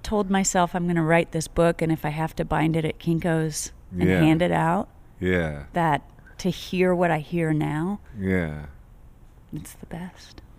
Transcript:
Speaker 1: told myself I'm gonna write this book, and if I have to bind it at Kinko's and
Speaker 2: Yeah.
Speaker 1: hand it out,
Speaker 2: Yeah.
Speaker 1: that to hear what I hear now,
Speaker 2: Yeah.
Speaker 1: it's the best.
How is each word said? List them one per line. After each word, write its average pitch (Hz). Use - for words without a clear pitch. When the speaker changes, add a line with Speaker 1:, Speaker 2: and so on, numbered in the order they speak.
Speaker 1:
told 208
myself 190
I'm 175
gonna 170
write 165
this 160
book, 170
and 160
if 160
I 151
have 160
to 165
bind 156
it 160
at -
Kinko's 160
and 180
Speaker 2:
Yeah. -
Speaker 1:
hand 156
it 175
out, 165
Speaker 2:
Yeah. 85
Speaker 1:
that 160
to 190
hear 185
what 175
I 156
hear 160
now, 156
Speaker 2:
Yeah. 85
Speaker 1:
it's 156
the -
best. -